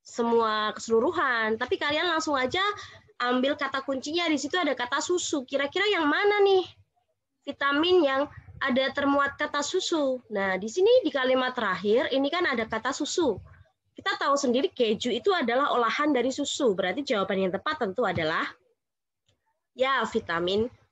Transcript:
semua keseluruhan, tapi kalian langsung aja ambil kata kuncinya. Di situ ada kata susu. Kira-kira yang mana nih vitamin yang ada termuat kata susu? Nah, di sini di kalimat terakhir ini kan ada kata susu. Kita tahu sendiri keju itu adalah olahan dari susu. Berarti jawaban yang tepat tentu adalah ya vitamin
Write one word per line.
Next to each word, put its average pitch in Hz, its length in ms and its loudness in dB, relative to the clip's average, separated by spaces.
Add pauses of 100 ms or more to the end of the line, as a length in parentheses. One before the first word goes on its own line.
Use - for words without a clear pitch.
semua 220 720 0
keseluruhan, 233 880 0
tapi 330 160 -2
kalian 311 320 -2
langsung 320 240 0
aja 269 320 0 (560)
ambil 254 320 0
kata 277 320 -4
kuncinya. 294 400 -4
Di 302 160 0
situ 294 160 -4
ada 294 160 0
kata 262 320 -4
susu. 330 400 -2
Kira-kira 285 400 -2
yang 339 240 2
mana 403 320 2
nih 381 240 4 (800)
vitamin 285 560 2
yang 269 200 2 (360)
ada 262 320 0
termuat 277 480 0
kata 294 240 -4
susu? 294 560 0 (160)
Nah, 190 240 0
di 196 80 -6
sini 392 400 4
di - 80 -2
kalimat 254 400 2
terakhir 208 560 0
ini 269 240 0
kan 349 160 0
ada 226 160 -2
kata 220 240 -4
susu. 285 480 -2 (580)
Kita 403 220 -4
tahu 294 160 0
sendiri 277 400 0
keju 226 400 0
itu 247 160 0
adalah 277 420 2
olahan 240 400 0
dari 254 220 0
susu. 269 400 0
Berarti 190 320 -2
jawaban 190 420 0
yang 175 60 -2
tepat 302 260 -4
tentu 220 240 -2
adalah 175 460 0 (1300)
ya 254 320 0
vitamin 190 580 -2 (240)